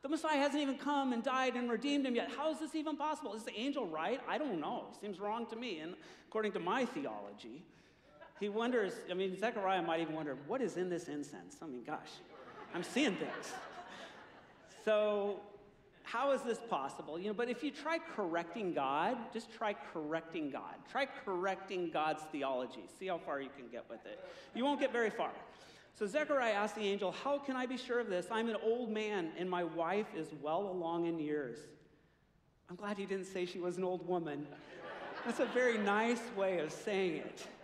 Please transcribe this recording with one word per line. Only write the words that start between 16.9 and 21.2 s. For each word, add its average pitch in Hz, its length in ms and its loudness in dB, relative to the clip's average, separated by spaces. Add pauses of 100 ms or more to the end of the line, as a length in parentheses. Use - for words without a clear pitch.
You 190 100 -2
know, 214 60 0
but 240 160 0
if 240 140 -2
you 285 80 0
try 311 260 -2
correcting 180 760 0
God, 147 440 4 (160)
just - 200 -8
try 214 200 0
correcting 160 800 -4
God. 98 240 -8 (160)
Try 269 160 0
correcting 190 840 -2